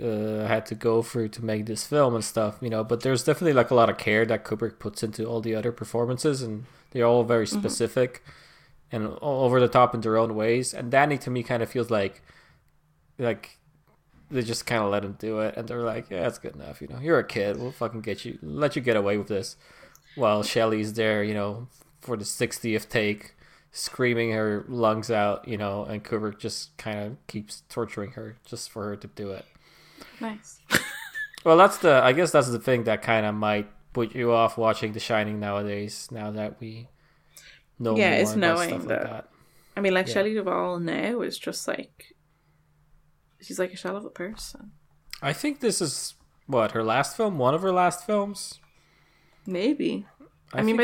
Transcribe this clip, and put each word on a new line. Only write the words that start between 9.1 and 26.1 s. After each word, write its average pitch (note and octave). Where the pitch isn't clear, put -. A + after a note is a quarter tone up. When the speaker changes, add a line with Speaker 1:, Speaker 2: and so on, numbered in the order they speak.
Speaker 1:
over C3
the B2
top B2
in A#2
their A2
own A2+
ways. A#2
And B2
Danny, C#3
to -
me, B2
kinda A#2
feels A#2
like, G2+
like, A#2
they C3
just A2+
kinda A2+
let G2+
him G2+
do A2
it, G#2+
and A2+
they're A#2+
like, A#2
"Yeah, F#2+
that's A2+
good -
enough, -
you -
know? B2
You're D3+
a A2
kid, G#2
we'll B2
fucking A2+
get G2+
you, B2
let C#3+
you C#3+
get A#2+
away G2+
with G2
this." G2
While G#2+
Shelley's G#2+
there, A2
you G#2+
know, G#2
for B2
the G2+
sixtieth A2+
take, G#2+
screaming A#2
her G#2+
lungs A2
out, G#2
you A2+
know, G2+
and G#2+
Kubrick G#2+